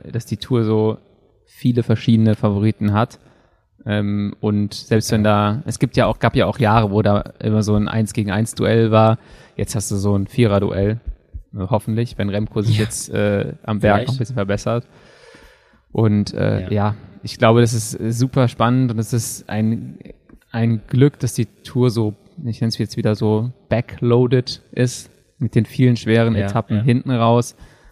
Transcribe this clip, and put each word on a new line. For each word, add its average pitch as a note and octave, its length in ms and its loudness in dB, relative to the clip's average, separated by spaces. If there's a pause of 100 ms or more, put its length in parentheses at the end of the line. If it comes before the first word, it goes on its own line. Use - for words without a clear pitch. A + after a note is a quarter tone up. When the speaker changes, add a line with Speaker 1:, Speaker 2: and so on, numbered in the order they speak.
(120)
Speaker 1:
dass A#2 160 -8
die G2+ 100 -6
Tour A#2+ 280 -2
so A2 320 0 (500)
viele A#2+ 340 -2
verschiedene A2 540 2
Favoriten G#2 580 0
hat. A2 260 -2 (680)
Ähm, G#2 540 -2
und G#2 340 0
selbst - 360 -2
wenn A2 140 2
Speaker 2:
Ja. G#2 280 2
Speaker 1:
da, A#2+ 120 -6
es - 140 -8
gibt - 180 -2
ja A#2 80 6
auch, A2 140 -2
gab A#2 160 0
ja A2 100 2
auch G2 140 -2
Jahre, A2 320 4
wo G#2 100 2
da G#2 200 2 (180)
immer G#2+ 240 0
so G#2 120 0
ein G#2+ 120 0
Eins A2 260 -2
gegen G#2 160 -2
eins G#2+ 240 -2
Duell A2+ 380 2
war. A2 260 4 (380)
Jetzt - 200 -6
hast G#2 140 -4
du G#2 60 -4
so G2+ 200 0
ein G2 120 -2
Vierer-Duell. G2+ 720 0 (560)
Äh, - 20 -12 (120)
hoffentlich, A2 500 -4
wenn G2+ 100 -2
Remco G#2+ 320 -4
sich G#2+ 160 2
Speaker 2:
Ja. G#2+ 60 0
Speaker 1:
jetzt, - 260 -8
äh, G#2 440 -2 (100)
am G#2+ 160 -4
Berg G#2 160 4
Speaker 2:
Vielleicht. A#2+ 140 -2
Speaker 1:
noch B2+ 60 -2
ein C3 40 -4
bisschen B2 160 -6
verbessert. G#2 500 -2 (1080)
Und, G#2 420 2
äh, G#2 300 -2
Speaker 2:
Ja. F#2 80 -10
Speaker 1:
ja, G#2 240 0 (280)
ich - 140 -12
glaube, A#2 240 4
das A#2 120 2
ist, A2 260 -6
äh, A2 120 -4
super B2+ 360 0
spannend A#2+ 440 0
und A2 80 -4
es A2 140 -4
ist - 360 -6
ein, A2 480 -4 (540)
ein A#2 360 -2
Glück, C3+ 320 4
dass B2 140 -4
die A2+ 120 -4
Tour - 440 -2
so, G#2+ 260 -2 (300)
ich A2+ 160 -8
nenn's A2+ 160 -2
jetzt G#2+ 200 -6
wieder A2 180 0
so A2 360 0 (180)
backloaded A#2+ 920 0 (100)
ist, - 380 -4 (300)
mit B2 160 -2
den A2 100 4
vielen B2 320 2
schweren A2+ 380 2
Speaker 2:
Ja, G#2 100 0
Speaker 1:
Etappen G#2+ 320 -2
Speaker 2:
ja. G#2+ 60 0
Speaker 1:
hinten B2+ 280 0
raus. A#2 440 2 (360)